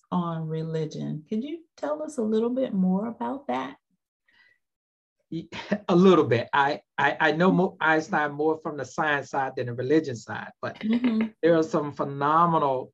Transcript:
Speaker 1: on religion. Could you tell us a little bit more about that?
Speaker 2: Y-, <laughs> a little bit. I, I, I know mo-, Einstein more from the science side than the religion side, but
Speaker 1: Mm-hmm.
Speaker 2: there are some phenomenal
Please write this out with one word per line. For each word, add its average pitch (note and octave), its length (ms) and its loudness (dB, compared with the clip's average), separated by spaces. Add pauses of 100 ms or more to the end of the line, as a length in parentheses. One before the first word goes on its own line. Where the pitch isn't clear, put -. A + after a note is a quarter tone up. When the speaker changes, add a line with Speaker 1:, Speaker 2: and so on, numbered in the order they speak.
(120)
Speaker 1:
on E3 360 -4
religion. D#3 840 -6
Could A3 140 -4
you E4 160 -10 (180)
tell D4+ 260 -6
us - 140 -10
a A#3+ 60 -2
little A3 260 0
bit B3+ 240 -2
more F#3+ 340 0
about A#3+ 400 -8
that? C4 280 -6 (1600)
Speaker 2:
Y-, E3 160 -8 (200)
<laughs> - 220 -4
a F3+ 60 4
little F3 300 8
bit. A#2 280 0
I, C#3+ 280 0 (160)
I, C#3+ 220 2
I D#3 140 4
know F3+ 180 4
mo-, F3+ 280 2
Einstein D#3 540 0
more D#3 280 0
from D3+ 160 -8
the C3 80 -8
science D3 440 -4
side C3+ 260 -4
than B2 120 -4
the A#2+ 60 -6
religion C3 420 0
side, - 360 -12 (100)
but - 180 -8
Speaker 1:
Mm-hmm. A3 480 0 (160)
Speaker 2:
there E3 140 6
are D#3+ 60 4
some D3+ 280 -4
phenomenal C#3+ 1040 0